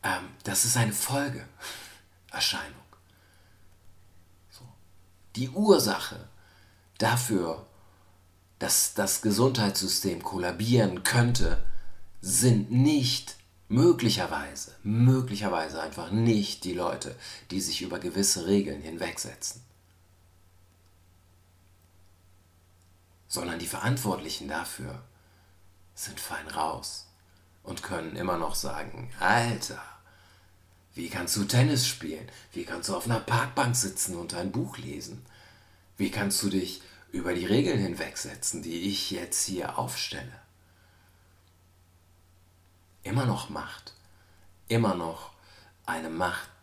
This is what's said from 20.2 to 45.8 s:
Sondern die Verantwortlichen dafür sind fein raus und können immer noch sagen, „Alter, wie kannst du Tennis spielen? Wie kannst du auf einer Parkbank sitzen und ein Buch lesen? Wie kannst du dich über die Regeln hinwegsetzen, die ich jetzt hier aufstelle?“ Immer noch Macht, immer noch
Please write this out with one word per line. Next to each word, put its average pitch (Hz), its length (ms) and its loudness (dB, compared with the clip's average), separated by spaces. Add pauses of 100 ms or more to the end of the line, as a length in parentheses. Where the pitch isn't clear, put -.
Sondern 87 320 -6
die 85 80 -8
Verantwortlichen 98 840 -2
dafür 65 540 -8 (920)
sind - 260 -12
fein - 280 -8
raus - 580 -6 (560)
und 90 200 -10
können 82 340 -6
immer 90 200 -2
noch 80 180 -2
sagen, - 640 -6
„Alter, 117 640 2 (1120)
wie - 140 -10
kannst 98 280 -4
du 101 80 0
Tennis 127 420 4
spielen? 78 420 -6 (240)
Wie 87 120 -8
kannst - 240 -8
du 95 80 -2
auf - 100 -6
einer 117 140 0
Parkbank 120 540 0
sitzen 95 420 -2
und 85 180 -10
ein 92 180 -4
Buch - 240 -4
lesen? - 480 -12 (720)
Wie 92 140 -2
kannst 101 320 -2
du 101 80 2
dich 92 320 -2 (300)
über 90 200 -2
die 87 140 -2
Regeln 147 320 4
hinwegsetzen, 85 840 -4
die 85 200 -6
ich 101 280 -2
jetzt 87 340 -4
hier - 340 -4
aufstelle?“ - 640 -6 (2750)
Immer 127 220 0
noch - 240 -2
Macht, - 420 -12 (760)
immer 113 280 2
noch 82 380 -6 (540)